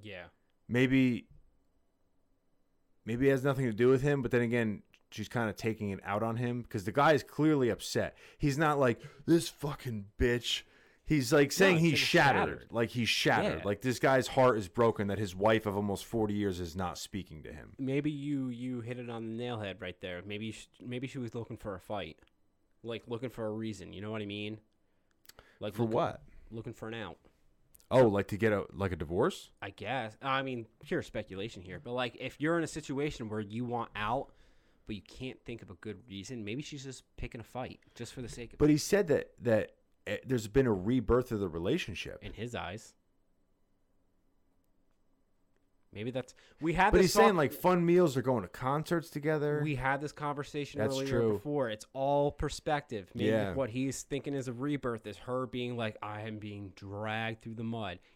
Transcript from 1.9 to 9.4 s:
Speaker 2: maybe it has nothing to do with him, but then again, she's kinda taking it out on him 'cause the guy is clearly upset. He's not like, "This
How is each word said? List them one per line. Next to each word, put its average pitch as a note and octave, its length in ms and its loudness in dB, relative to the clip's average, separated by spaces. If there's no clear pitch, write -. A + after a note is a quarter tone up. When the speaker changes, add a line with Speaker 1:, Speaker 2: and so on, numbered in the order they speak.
Speaker 2:
maybe A#2+ 220 2
it - 20 6
has C3 120 2
nothing C3+ 220 0
to A#2 80 0
do A#2+ 160 6
with C3 140 6
him, C#3+ 180 2
but A#2+ 100 -2
then B2 120 4
again, A2+ 400 0
she's G#2 200 -8
kinda A2+ 240 -2
taking G#2+ 340 -4
it F#2+ 160 -6
out G2+ 180 -2
on A2+ 140 -2
him A#2+ 280 -4
'cause G#2 200 -6
the G2+ 80 -6
guy D3 220 6
is C3 80 2
clearly C#3+ 480 2
upset. - 480 -4
He's C#3+ 220 0
not D3+ 200 2
like, B2 220 2
"This E3 240 4